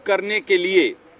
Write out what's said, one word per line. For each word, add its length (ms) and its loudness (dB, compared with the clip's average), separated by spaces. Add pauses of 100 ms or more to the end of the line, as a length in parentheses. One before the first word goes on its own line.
करने 340 -2
के 180 0
लिए 380 0 (240)